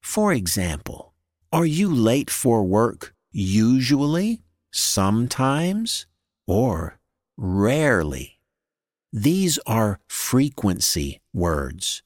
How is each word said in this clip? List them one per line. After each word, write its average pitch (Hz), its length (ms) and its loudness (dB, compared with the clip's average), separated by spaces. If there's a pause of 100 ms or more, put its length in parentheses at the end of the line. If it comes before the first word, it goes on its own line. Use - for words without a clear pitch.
For 208 320 0
example, 87 800 -4 (380)
are 170 140 2
you 170 280 0
late 123 360 2
for 117 340 2
work 101 520 0 (160)
usually, 135 1080 2 (300)
sometimes, 135 1300 -2 (420)
or 92 520 -2 (380)
rarely? 98 1000 0 (760)
These 160 520 0
are 110 420 0
frequency 95 1120 -2 (120)
words. 80 720 -4